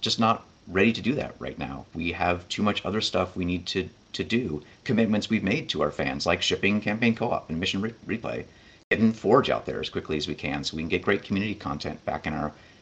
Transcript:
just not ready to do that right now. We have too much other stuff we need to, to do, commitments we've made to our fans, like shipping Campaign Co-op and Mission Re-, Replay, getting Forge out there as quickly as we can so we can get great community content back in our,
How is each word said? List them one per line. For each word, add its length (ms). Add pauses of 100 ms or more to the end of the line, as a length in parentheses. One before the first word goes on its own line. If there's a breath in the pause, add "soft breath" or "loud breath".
just 180
not 240 (240)
ready 240
to 100
do 120
that 240
right 220
now. 340
We 200
have 360
too 140
much 200
other 160
stuff 360
we 100
need 220
to, 200 (260)
to 100
do, 400 (220 loud breath)
commitments 440
we've 140
made 260
to 140
our 80
fans, 340
like 160
shipping 400
Campaign 320
Co-op 380
and 80
Mission 220
Re-, 120 (140)
Replay, 380 (440 loud breath)
getting 240
Forge 360
out 160
there 160
as 80
quickly 280
as 100
we 60
can 300
so 120
we 60
can 80
get 120
great 200
community 320
content 520
back 200
in 80
our, 180 (300 loud breath)